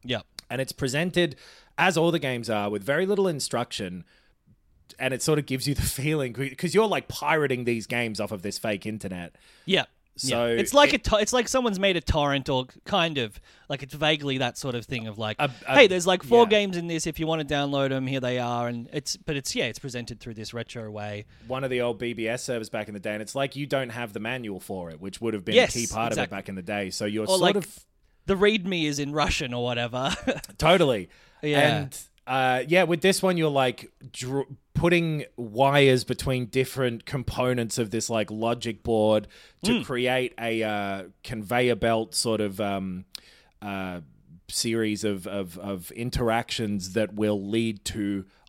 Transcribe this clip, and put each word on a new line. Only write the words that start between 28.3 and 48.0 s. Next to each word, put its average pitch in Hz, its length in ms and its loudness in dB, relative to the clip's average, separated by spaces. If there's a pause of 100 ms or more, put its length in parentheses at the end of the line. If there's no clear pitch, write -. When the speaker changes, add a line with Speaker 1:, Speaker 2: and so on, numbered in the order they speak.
Speaker 1:
README 190 500 2
is 147 140 0
in 143 140 -4
Russian 147 420 0
or 123 100 -2
whatever. 123 500 -2 (220)
<laughs> - 220 -14
Speaker 2:
Totally. 151 500 6 (340)
Speaker 1:
Yeah. 147 180 2 (240)
Speaker 2:
And, 135 140 -12 (280)
uh, 127 420 2
yeah, 175 160 6
with 165 160 2
this 190 220 4
one, 185 160 4
you're, 160 120 2
like, 131 400 0 (220)
dr-, 131 340 -4 (280)
putting 165 500 2 (120)
wires 131 680 6
between 127 420 -2
different 127 600 0
components 127 720 -2
of 113 140 -2
this, 110 180 -2
like, 110 220 -2
logic 113 540 -4
board 107 420 4 (380)
to 208 160 2
Speaker 1:
Mm. - 40 -8
Speaker 2:
create 127 540 0
a, 113 240 -2
uh, 101 400 -2 (220)
conveyor 120 520 0
belt 113 380 0
sort 110 260 0
of, 101 200 -2
um, 95 440 -4 (560)
uh, 95 400 -8 (480)
series 110 540 -2
of, 98 240 -2
of, 95 320 -6
of 92 340 -8
interactions 113 1000 -2
that 104 220 0
will 104 340 0
lead 113 380 -2
to 101 380 -2 (240)